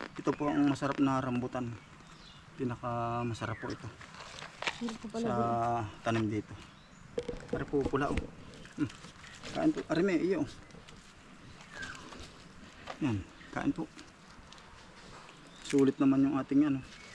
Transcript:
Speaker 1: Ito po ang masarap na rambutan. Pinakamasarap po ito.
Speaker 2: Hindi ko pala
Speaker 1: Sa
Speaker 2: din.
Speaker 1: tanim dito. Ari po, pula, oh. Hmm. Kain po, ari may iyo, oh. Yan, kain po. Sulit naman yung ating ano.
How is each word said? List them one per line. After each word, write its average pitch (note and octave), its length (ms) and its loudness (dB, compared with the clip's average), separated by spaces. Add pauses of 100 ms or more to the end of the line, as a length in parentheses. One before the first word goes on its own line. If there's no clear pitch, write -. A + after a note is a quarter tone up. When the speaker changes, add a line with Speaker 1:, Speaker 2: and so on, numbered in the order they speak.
(160)
Speaker 1:
Ito - 160 0
po D3+ 160 0
ang C#3+ 240 6
masarap C#3 320 2
na C3+ 160 6
rambutan. B2 560 -2 (800)
Pinakamasarap A#2 1040 -2
po - 80 -8
ito. - 200 -8 (920)
Speaker 2:
Hindi A3+ 240 -4
ko - 80 -8
pala A3+ 160 0
Speaker 1:
Sa A#2+ 80 2
Speaker 2:
din. A#2 720 2
Speaker 1:
tanim A2+ 240 4
dito. G#2+ 240 -4 (960)
Ari - 160 -2
po, C#3 160 2
pula, C#3+ 240 2
oh. - 120 0 (600)
Hmm. D3 80 2 (640)
Kain - 240 4
po, - 160 -2
ari - 80 4
may F#4 240 4
iyo, F3 240 2
oh. - 20 -10 (2500)
Yan, A2+ 160 2 (320)
kain - 240 0
po. E3 80 -4 (1800)
Sulit C3+ 320 6
naman C3+ 240 8
yung C3+ 160 4
ating C#3+ 320 4
ano. C3+ 80 2 (360)